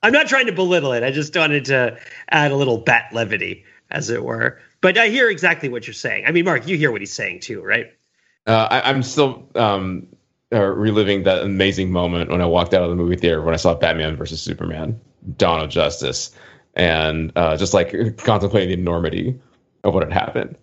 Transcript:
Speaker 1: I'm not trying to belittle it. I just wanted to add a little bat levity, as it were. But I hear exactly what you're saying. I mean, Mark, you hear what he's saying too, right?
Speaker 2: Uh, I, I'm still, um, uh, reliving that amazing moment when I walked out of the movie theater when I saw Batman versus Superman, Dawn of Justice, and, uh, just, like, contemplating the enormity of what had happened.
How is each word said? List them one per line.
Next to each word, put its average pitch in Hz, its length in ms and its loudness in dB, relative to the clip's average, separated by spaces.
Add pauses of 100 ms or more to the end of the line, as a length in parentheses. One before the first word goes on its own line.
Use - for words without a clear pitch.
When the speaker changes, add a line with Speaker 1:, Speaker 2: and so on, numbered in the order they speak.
Speaker 1:
I'm 220 100 4
not 302 140 4
trying 254 200 2
to 214 40 -2
belittle 175 420 0
it. 120 100 0
I 131 80 0
just 147 240 -4
wanted 147 300 0
to 127 320 2 (320)
add 147 220 4
a 139 40 0
little 127 240 2
bat 117 340 2
levity, 101 520 -4 (260)
as - 180 -6
it 117 140 -4
were. 120 360 -4 (220)
But 185 160 4
I 226 120 4
hear 240 200 2
exactly 165 400 -2
what 120 160 -10
you're 110 80 -14
saying. 104 320 -6
I 135 60 4
mean, 170 140 2
Mark, 143 220 0
you 180 100 -2
hear 147 140 2
what 104 100 -4
he's 98 120 -12
saying 92 280 -8
too, 107 200 -10
right? 101 300 -2 (560)
Speaker 2:
Uh, 113 240 4
I, 131 180 2
I'm 135 140 0
still, 139 520 0
um, 95 520 0 (440)
uh, 117 100 2
reliving 101 640 0
that 92 200 2
amazing 95 480 0
moment 87 400 0
when 87 100 0
I 87 40 2
walked 87 280 2
out 92 80 4
of 87 80 0
the 87 60 -2
movie 87 220 0
theater 82 240 2
when 80 120 0
I 80 40 0
saw 82 180 2
Batman 80 400 0
versus 80 260 -10
Superman, 82 580 -8 (380)
Dawn 85 240 2
of 78 80 -6
Justice, 73 640 -2 (440)
and, 80 600 0
uh, 80 220 2
just, 90 160 -2
like, 104 440 0
contemplating 101 520 0
the 92 120 -2
enormity 87 560 -2 (460)
of 85 100 2
what 92 100 2
had - 100 -6
happened. - 500 -4